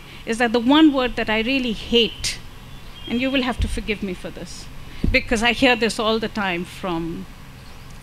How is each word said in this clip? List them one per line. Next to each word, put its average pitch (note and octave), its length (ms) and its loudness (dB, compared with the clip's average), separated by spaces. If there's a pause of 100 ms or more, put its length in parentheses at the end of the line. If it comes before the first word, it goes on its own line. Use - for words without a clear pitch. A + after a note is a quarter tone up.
(260)
is A3 120 -2
that A#3 140 4
the A#3+ 80 4
one C#4+ 320 8
word C4 240 0
that A3 140 -2
I A3 100 2
really B3 320 0
hate, - 680 0 (720)
and A#3 120 -2
you C4 100 0
will C4+ 120 0
have B3+ 180 -2
to - 80 0
forgive G3+ 340 -4
me F#3+ 120 -4
for F3+ 160 -10
this, - 360 -12 (440)
because B3 320 2
I A#3+ 100 6
hear B3 240 6
this A3 220 0
all A3 200 2
the A3 100 -4
time F#3 360 -2
from E3+ 640 -6 (760)